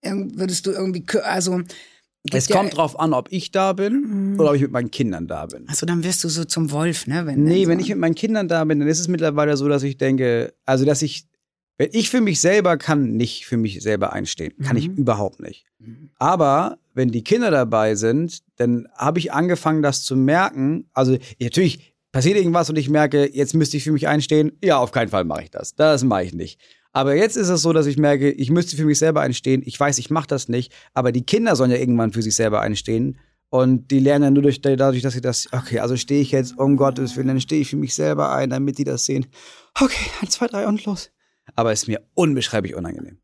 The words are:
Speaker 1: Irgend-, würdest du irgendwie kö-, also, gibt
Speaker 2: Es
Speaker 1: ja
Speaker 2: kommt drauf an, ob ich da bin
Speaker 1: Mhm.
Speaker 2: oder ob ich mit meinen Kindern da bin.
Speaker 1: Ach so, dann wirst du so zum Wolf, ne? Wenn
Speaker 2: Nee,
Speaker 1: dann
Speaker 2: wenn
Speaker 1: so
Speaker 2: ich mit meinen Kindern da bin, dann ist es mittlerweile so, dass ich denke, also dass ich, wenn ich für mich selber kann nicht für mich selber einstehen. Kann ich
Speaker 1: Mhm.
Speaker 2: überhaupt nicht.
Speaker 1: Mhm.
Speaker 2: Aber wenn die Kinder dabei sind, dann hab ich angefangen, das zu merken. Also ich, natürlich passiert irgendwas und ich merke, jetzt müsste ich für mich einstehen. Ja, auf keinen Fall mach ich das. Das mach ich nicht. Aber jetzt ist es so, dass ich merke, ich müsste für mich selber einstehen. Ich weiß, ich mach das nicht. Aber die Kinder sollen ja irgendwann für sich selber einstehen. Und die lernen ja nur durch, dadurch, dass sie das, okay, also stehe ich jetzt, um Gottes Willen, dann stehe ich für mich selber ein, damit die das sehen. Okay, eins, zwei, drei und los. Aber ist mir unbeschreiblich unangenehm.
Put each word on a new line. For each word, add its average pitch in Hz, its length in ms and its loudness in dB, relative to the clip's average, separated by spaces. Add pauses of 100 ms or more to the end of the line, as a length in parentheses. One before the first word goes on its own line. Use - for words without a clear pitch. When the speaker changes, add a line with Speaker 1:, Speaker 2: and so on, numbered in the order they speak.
Speaker 1:
Irgend-, 196 360 -6
würdest 185 280 -4
du 190 60 -2
irgendwie 185 320 -4
kö-, - 160 -2
also, 185 380 -2 (640)
gibt - 100 -8
Speaker 2:
Es 131 140 0
Speaker 1:
ja 202 80 2
Speaker 2:
kommt 190 200 0
drauf 156 220 0
an, 160 140 2
ob - 180 -2
ich 180 220 -6
da 190 200 2
bin 202 600 -2
Speaker 1:
Mhm. 196 80 0
Speaker 2:
oder 151 100 4
ob 143 60 4
ich 135 60 2
mit 139 100 -2
meinen 120 180 -2
Kindern 90 380 -4
da 78 180 -8
bin. - 220 -16
Speaker 1:
Ach 151 80 -8
so, 160 100 -4
dann 170 160 -2
wirst 175 220 -2
du 170 40 -2
so 165 160 -4
zum 160 280 -4
Wolf, 156 340 -4
ne? 160 200 -4
Wenn 143 180 2
Speaker 2:
Nee, 170 180 4
Speaker 1:
dann 180 60 2
Speaker 2:
wenn 170 100 2
Speaker 1:
so 190 60 -2
Speaker 2:
ich 127 60 -6
mit 202 80 -2
meinen 165 180 2
Kindern 214 320 -2
da 165 160 2
bin, 156 160 2
dann 143 80 2
ist 156 100 0
es 170 80 -4
mittlerweile 151 500 0
so, 139 120 0
dass 143 160 0
ich 135 140 -4
denke, 127 540 0 (120)
also 131 200 2
dass 143 180 2
ich, - 240 -6 (520)
wenn 160 140 0
ich 220 180 0
für 254 100 2
mich 196 200 2
selber 180 360 4
kann 143 400 0
nicht 117 300 -4
für 120 100 -2
mich 110 260 -2
selber 101 300 0
einstehen. - 500 -8
Kann 135 140 0
ich 143 120 -2
Speaker 1:
Mhm. 190 100 -8
Speaker 2:
überhaupt 107 420 0
nicht. - 260 -16 (120)
Speaker 1:
Mhm. 117 400 -20
Speaker 2:
Aber 160 600 2 (160)
wenn 127 160 0
die 113 120 -4
Kinder 226 300 2
dabei 110 420 2
sind, 120 480 -2 (140)
dann 120 380 -2
hab 151 240 0
ich 175 140 -4
angefangen, 160 500 0
das 143 200 0
zu 131 140 -2
merken. 147 760 0
Also 131 200 2
ich, - 260 -4
natürlich 139 560 -2 (160)
passiert 147 280 2
irgendwas 170 320 2
und 156 60 -2
ich 139 120 -2
merke, 147 440 4
jetzt 139 220 -2
müsste 151 220 2
ich 139 80 -4
für 156 80 0
mich 151 160 0
einstehen. 151 440 2 (120)
Ja, 165 140 4
auf 123 120 0
keinen 117 200 0
Fall 95 140 0
mach 78 180 -6
ich 80 80 -18
das. - 260 -12
Das 151 260 4
mach 110 200 2
ich 90 120 -8
nicht. 80 240 -10 (340)
Aber 135 220 2
jetzt 214 220 2
ist 196 140 0
es 175 100 2
so, 160 140 2
dass 156 100 4
ich 143 140 -2
merke, 143 320 4
ich 135 200 -2
müsste 170 240 0
für 156 120 0
mich 147 120 2
selber 156 220 2
einstehen. 131 460 0
Ich - 120 -14
weiß, 143 200 2
ich 123 100 -8
mach 156 160 -2
das - 240 -6
nicht. 123 240 -4 (220)
Aber 127 180 0
die 123 140 -2
Kinder 226 280 2
sollen 127 160 4
ja 123 60 4
irgendwann 120 380 2
für 113 80 -2
sich 107 120 -2
selber 107 280 0
einstehen. 113 560 -2 (320)
Und 127 400 2
die 139 100 4
lernen 143 240 4
ja 139 60 4
nur 139 120 6
durch, 139 200 2
dadurch, 135 400 2
dass 131 100 -2
sie 123 80 -6
das, 123 320 -4
okay, 120 280 -4
also 120 180 -2
stehe 143 240 0
ich 135 80 -2
jetzt, 131 280 -2
um 139 200 4
Gottes 135 380 0
Willen, 135 120 -2
dann 131 140 0
stehe 156 180 -2
ich 135 80 -2
für - 80 -6
mich 143 180 -4
selber 147 400 0
ein, 135 140 -2
damit 139 300 -4
die 147 60 -2
das 135 200 -4
sehen. 135 220 -2 (520)
Okay, - 320 0 (120)
eins, 202 100 -4
zwei, - 140 -4
drei 214 200 -4
und 208 200 -2
los. 196 240 -8 (440)
Aber 113 180 0
ist 107 140 -4
mir 107 140 -4 (140)
unbeschreiblich 127 600 -2
unangenehm. 82 500 -12